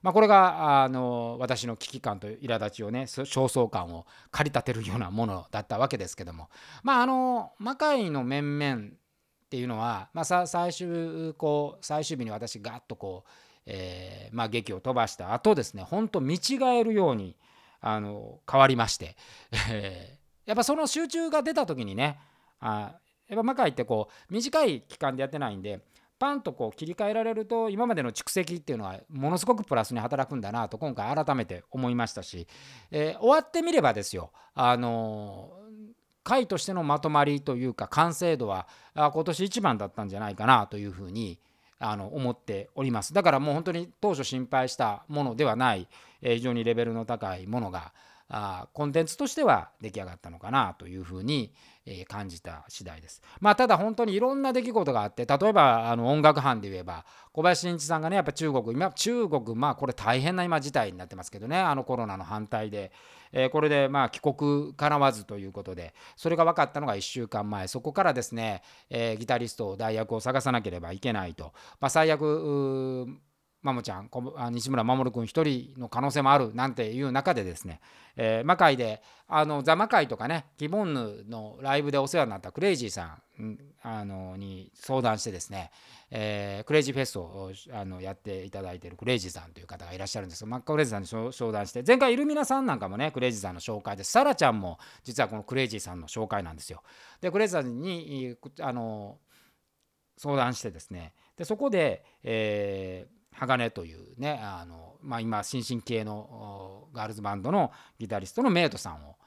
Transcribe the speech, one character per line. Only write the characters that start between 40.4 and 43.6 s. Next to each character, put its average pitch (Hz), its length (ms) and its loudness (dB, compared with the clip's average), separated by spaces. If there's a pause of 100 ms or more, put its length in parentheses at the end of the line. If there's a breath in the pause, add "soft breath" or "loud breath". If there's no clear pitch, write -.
な 120 200 8
と 104 100 -10
い 104 100 -6
う 101 40 -6
ふ 92 140 -12
う 90 60 -10
に、 101 280 -6 (400 soft breath)
あ 107 180 -2
の、 98 180 -10
思 127 160 -2
っ 117 80 -6
て 98 360 -6
お 135 80 -2
り 131 80 0
ま 113 120 0
す。 151 120 -8
だ 196 80 4
か 175 100 6
ら 135 80 4
も 147 120 0
う - 20 2
本 160 100 -2